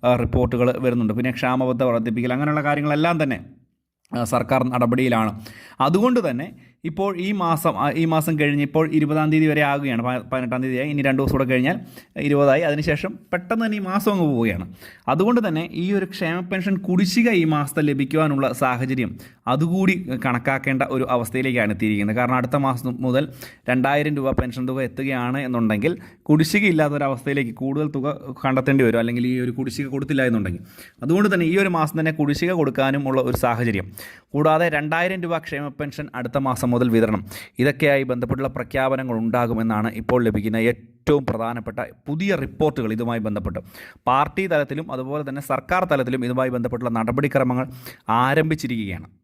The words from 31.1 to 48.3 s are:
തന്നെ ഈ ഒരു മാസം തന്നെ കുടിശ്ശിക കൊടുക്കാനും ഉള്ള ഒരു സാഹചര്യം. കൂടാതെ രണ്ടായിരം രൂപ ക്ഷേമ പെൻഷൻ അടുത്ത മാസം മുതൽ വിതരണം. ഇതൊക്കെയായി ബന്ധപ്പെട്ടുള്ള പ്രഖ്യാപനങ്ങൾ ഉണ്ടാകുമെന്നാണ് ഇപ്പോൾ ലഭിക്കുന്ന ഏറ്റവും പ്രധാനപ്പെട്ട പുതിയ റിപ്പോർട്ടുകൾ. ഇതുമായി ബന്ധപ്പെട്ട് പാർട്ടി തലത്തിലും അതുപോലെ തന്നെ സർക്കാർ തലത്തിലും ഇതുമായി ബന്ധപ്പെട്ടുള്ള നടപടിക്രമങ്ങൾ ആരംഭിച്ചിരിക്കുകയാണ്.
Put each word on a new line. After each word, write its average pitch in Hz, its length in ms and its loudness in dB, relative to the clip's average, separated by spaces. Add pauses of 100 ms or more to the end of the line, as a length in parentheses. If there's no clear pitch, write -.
തന്നെ 170 200 2
ഈ - 100 2
ഒരു 190 140 2
മാസം 156 240 0
തന്നെ 156 180 0
കുടിശ്ശിക 147 320 0 (100)
കൊടുക്കാനും 135 480 0
ഉള്ള 131 200 2
ഒരു 120 160 0
സാഹചര്യം. 113 420 0 (480)
കൂടാതെ 156 300 4 (120)
രണ്ടായിരം 165 460 -2
രൂപ 170 120 -4 (120)
ക്ഷേമ 143 180 -6 (140)
പെൻഷൻ 147 260 -8 (140)
അടുത്ത 123 180 -4 (100)
മാസം 127 260 0
മുതൽ 123 220 4
വിതരണം. 110 260 4 (400)
ഇതൊക്കെയായി 139 500 2
ബന്ധപ്പെട്ടുള്ള 127 460 -2
പ്രഖ്യാപനങ്ങൾ 131 680 -2
ഉണ്ടാകുമെന്നാണ് 113 640 0 (120)
ഇപ്പോൾ 127 260 2
ലഭിക്കുന്ന 107 320 0 (100)
ഏറ്റവും - 600 0
പ്രധാനപ്പെട്ട 113 500 -6 (280)
പുതിയ 170 360 -2
റിപ്പോർട്ടുകൾ. 131 540 -2
ഇതുമായി 117 300 -2
ബന്ധപ്പെട്ട് 95 320 -6 (480)
പാർട്ടി 147 460 0
തലത്തിലും 147 420 -2
അതുപോലെ 135 320 -6
തന്നെ 135 140 -8 (100)
സർക്കാർ 180 400 0
തലത്തിലും 131 360 0
ഇതുമായി 127 280 0
ബന്ധപ്പെട്ടുള്ള 120 440 -4
നടപടിക്രമങ്ങൾ 127 680 0 (540)
ആരംഭിച്ചിരിക്കുകയാണ്. 127 840 0 (160)